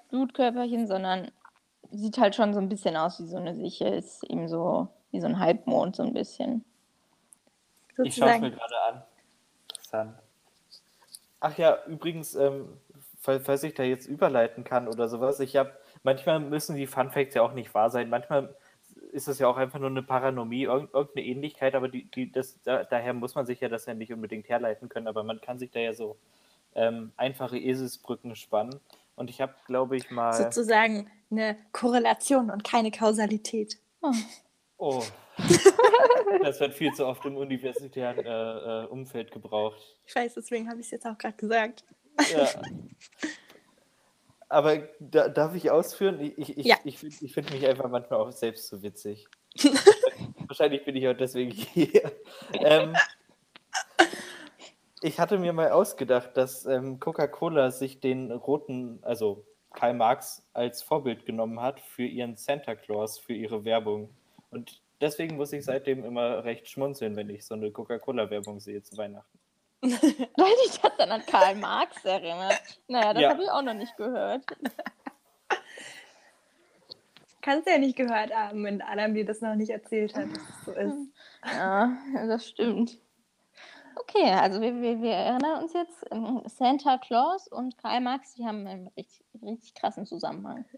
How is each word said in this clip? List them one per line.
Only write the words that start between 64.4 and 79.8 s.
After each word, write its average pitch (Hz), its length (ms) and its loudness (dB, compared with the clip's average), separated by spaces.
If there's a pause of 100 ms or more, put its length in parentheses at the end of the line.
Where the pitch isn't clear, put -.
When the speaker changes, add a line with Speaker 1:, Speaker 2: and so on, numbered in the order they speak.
Speaker 2:
Und - 320 -16 (180)
deswegen 156 380 -4
muss 143 160 -4
ich 143 100 -8
seitdem 135 400 -2
immer 120 400 -2
recht 117 240 -8
schmunzeln, 135 480 -6
wenn 104 140 -8
ich 101 160 -14
so - 80 -10
eine 107 180 -6
Coca-Cola-Werbung 107 880 -6
sehe 101 220 -12
zu - 160 -20
Weihnachten. 101 400 -12 (200)
Speaker 1:
<laughs> - 240 -20
Weil 262 760 4 (100)
dich - 160 -2
das - 160 4
dann 226 140 4
an 220 140 -4
Karl 196 300 6
Marx 208 480 -2
erinnert. 190 560 0 (280)
Naja, 220 260 2
das 226 80 2
Speaker 2:
Ja. 285 80 8
Speaker 1:
hab 294 100 2
ich 392 100 -2
auch 285 120 0
noch 247 140 -4
nicht 214 200 -10
gehört. 214 480 -4 (3000)
Speaker 3:
Kannst 294 260 2
du 381 40 6
ja 320 60 8
nicht 269 180 4
gehört 226 400 0
haben, 208 300 -2
wenn 202 160 -4
Adam 214 320 -2
dir 214 120 0
das 208 140 -4
noch 220 160 -2
nicht 214 140 0
erzählt 214 460 -2